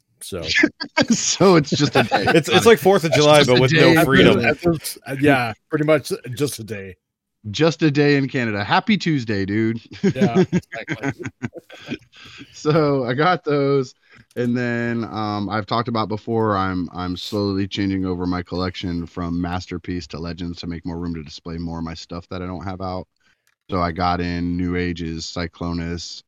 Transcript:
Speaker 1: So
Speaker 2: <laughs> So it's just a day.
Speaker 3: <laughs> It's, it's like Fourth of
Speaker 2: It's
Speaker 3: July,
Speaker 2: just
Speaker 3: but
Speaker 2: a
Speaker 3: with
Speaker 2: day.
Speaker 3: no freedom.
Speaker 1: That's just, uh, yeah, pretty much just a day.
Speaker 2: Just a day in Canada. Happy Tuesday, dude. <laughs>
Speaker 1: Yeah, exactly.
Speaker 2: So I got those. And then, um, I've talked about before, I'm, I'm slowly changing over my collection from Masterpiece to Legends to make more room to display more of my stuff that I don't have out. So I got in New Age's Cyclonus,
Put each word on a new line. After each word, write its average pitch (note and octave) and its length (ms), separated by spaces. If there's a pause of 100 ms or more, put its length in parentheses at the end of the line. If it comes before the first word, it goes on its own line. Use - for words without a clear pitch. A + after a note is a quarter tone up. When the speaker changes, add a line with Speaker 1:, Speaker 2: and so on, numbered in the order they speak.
(220)
Speaker 1:
So F2 220
Speaker 2:
<laughs> - 680
So F#3+ 460
it's D3+ 120
just C#3+ 280
a - 60
day. G#2+ 240
Speaker 3:
<laughs> - 80
It's, E3 140
it's F#3 160
like A3+ 140
Fourth F#3 240
of E3 60
Speaker 2:
It's C#3+ 80
Speaker 3:
July, D3+ 220
Speaker 2:
just C3 100
Speaker 3:
but B2+ 80
Speaker 2:
a B2 40
Speaker 3:
with C3 100
Speaker 2:
day. D#3+ 220
Speaker 3:
no - 120
freedom. - 360
Speaker 1:
That's D3 200
just, E3+ 440
uh, C#3 140
yeah, C3 340 (160)
pretty D3+ 160
much D3+ 260 (240)
just C#3 240
a A#2+ 40
day. G2 320 (540)
Speaker 2:
Just D3+ 320
a D#3 100
day C#3+ 260
in C3+ 120
Canada. A2 340
Happy F3+ 340
Tuesday, A2+ 480
dude. A2+ 360 (100)
<laughs> - 240
Speaker 1:
Yeah, F3 360
exactly. C#3 720 (1300)
Speaker 2:
So D3 520
I B2 80
got E3 300
those. C#3 520 (400)
And A#2+ 200
then, A#2+ 500
um, G#2 440
I've G#2 160
talked A#2 240
about A2+ 180
before, A2 480
I'm, F#2 380
I'm F2+ 240
slowly G2+ 500
changing G2 380
over F2+ 200
my F2+ 180
collection F2+ 600
from F2 360
Masterpiece F2+ 680
to - 120
Legends E2+ 400
to F2 80
make E2 180
more E2+ 140
room F2 160
to D#2 80
display E2 340
more E2 220
of E2 40
my E2 120
stuff F2 340
that F#2 120
I F2+ 40
don't F2+ 180
have F#2 180
out. F#2 260 (640)
So F#2 120
I F2 100
got F2 300
in F2 340
New F2+ 200
Age's E2+ 500
Cyclonus, E2+ 1040